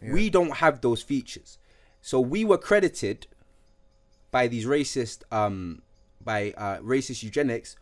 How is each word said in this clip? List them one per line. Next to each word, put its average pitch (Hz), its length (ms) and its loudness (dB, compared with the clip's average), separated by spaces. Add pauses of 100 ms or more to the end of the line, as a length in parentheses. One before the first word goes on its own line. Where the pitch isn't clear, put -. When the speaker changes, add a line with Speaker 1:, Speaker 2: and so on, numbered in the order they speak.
Speaker 1:
Yeah. 110 120 -8
Speaker 2:
We 208 180 4
don't 170 280 2
have 147 220 4
those 120 220 0
features. - 560 -8 (440)
So 131 180 0
we 151 240 0
were 202 140 4
credited - 680 0 (1040)
by 127 160 2
these 117 180 -4
racist, 135 580 -2 (100)
um, 98 500 -4 (420)
by, 104 320 -2
uh, 98 220 -6
racist 127 460 -2
eugenics 127 580 -2